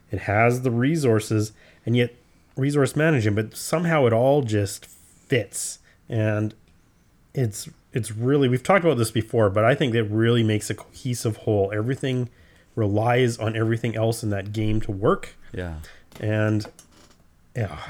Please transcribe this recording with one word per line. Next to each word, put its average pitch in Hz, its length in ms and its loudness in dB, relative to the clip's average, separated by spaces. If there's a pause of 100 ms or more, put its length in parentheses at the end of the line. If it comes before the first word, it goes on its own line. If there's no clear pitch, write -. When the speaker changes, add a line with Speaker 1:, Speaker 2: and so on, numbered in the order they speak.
(120)
Speaker 1:
It 95 100 -6
has 117 400 2
the 127 100 0
resources, 117 800 0 (340)
and 117 100 0
yet 120 180 0 (440)
resource 139 380 0
management, 139 400 2 (160)
but - 60 -18
somehow 160 480 0
it 113 80 4
all 135 280 4
just 107 440 -2
fits. - 920 -6 (280)
And 107 460 -2 (800)
it's, 120 340 -4 (260)
it's 113 180 -4
really, 127 360 2
we've 123 160 0
talked 190 220 4
about 151 120 2
this 113 140 0
before, 110 380 2
but 107 160 2
I 123 100 6
think 135 180 0
that 113 100 2
really 113 400 2
makes 107 260 0
a 107 60 -6
cohesive - 640 -6
whole. 101 360 0
Everything 127 560 -2 (460)
relies 117 640 2
on 110 160 -2
everything 113 400 -2
else 113 260 0
in 107 80 -4
that 101 240 -4
game 107 280 0
to - 100 -4
work. 120 440 -2 (160)
Speaker 2:
Yeah. 87 260 -8 (420)
Speaker 1:
And, 107 460 0 (920)
yeah, 98 240 -6 (100)